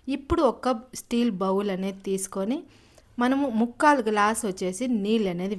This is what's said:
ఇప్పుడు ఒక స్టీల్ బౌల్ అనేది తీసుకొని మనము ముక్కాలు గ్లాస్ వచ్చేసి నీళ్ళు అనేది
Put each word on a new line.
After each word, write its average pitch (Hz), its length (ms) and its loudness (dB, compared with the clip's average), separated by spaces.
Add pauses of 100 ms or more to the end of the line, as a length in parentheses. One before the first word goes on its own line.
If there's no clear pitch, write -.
(140)
ఇప్పుడు 330 340 0
ఒక 240 220 0 (280)
స్టీల్ 240 320 0 (120)
బౌల్ 196 320 0
అనేది 190 320 -6
తీసుకొని 196 500 -4 (680)
మనము 269 220 2 (160)
ముక్కాలు 262 480 4
గ్లాస్ 214 400 2
వచ్చేసి 185 360 -4 (200)
నీళ్ళు 214 280 2
అనేది 190 260 -4